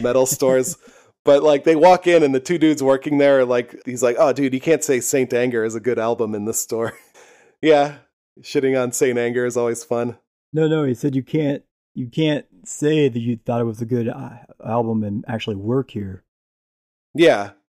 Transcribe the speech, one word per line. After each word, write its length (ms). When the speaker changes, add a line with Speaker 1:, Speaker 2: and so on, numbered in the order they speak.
Speaker 1:
metal 260
stores. 500
But, 180
like, 220
they 120
walk 300
in 160
and 120
the 60
two 160
dudes 260
working 360
there 220
are 40
like, 400
he's 180
like, 160
"Oh, 140
dude, 220
you 60
can't 240
say 160
Saint 340
Anger 300
is 100
a 60
good 180
album 360
in 100
this 160
store." 320
<laughs> 60
Yeah, 360
shitting 400
on 120
Saint 260
Anger 260
is 120
always 260
fun. 340
Speaker 2:
No, 160
no, 160
he 100
said 220
you 80
can't, 400
you 100
can't 400
say 460
that 100
you 260
thought 160
it 40
was 180
a 20
good, 240
uh, 220
album 380
and 240
actually 300
work 340
here. 320
Speaker 1:
Yeah. 340